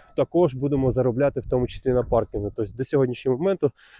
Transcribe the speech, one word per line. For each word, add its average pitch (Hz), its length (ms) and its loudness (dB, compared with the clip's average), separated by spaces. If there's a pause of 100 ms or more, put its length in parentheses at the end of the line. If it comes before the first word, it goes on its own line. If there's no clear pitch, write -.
(160)
також 151 380 2
будемо 135 380 0
заробляти 127 480 0
в - 100 -8
тому 123 180 0
числі - 260 -2
на 123 100 2
паркінгу. 107 520 -2
Тобто 104 180 -6
до 127 100 -6
сьогоднішнього 127 540 0
моменту 170 340 0 (280)